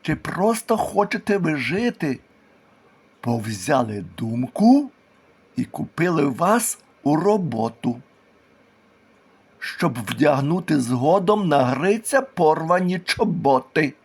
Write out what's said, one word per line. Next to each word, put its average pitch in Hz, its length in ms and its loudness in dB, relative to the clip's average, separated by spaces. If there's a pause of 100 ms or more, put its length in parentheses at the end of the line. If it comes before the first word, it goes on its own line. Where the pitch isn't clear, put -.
чи 151 140 -2
просто 214 600 -2
хочете 202 600 -2
ви 160 180 0
жити, 147 640 -4 (1040)
бо 120 140 0
взяли 107 680 -4 (140)
думку 190 720 2 (680)
і 123 80 -4
купили 160 640 -2
вас 170 520 0 (240)
у 147 140 2
роботу, 123 880 -2 (1600)
щоб 127 400 -4
вдягнути 147 840 0
згодом 170 680 2
на 143 160 4
Гриця 190 580 0
порвані 175 760 0
чоботи 139 960 0 (100)